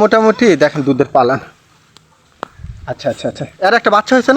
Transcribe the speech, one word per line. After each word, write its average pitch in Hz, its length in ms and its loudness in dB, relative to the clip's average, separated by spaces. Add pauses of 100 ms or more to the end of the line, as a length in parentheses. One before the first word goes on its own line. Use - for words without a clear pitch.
মোটামুটি 220 440 2 (160)
দেখেন 151 240 0
দুধের 135 300 0
পালান। 131 240 2 (1500)
আচ্ছা, - 220 -10
আচ্ছা, - 180 -10
আচ্ছা, - 140 -12 (220)
এর 202 120 2
একটা 220 180 0
বাচ্চা 208 200 0
হয়েছে 254 200 2